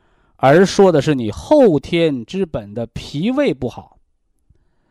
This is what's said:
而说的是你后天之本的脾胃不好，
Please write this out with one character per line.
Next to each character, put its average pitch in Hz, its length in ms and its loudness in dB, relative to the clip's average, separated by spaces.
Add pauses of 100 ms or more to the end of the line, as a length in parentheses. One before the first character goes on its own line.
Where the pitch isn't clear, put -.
(360)
而 147 280 4
说 185 280 2
的 147 100 2
是 151 140 0
你 110 160 -6
后 208 480 2
天 160 460 -2
之 190 200 -6
本 107 300 -12
的 117 120 -8
脾 180 440 -8
胃 262 220 -2
不 127 140 -10
好， - 300 -18 (920)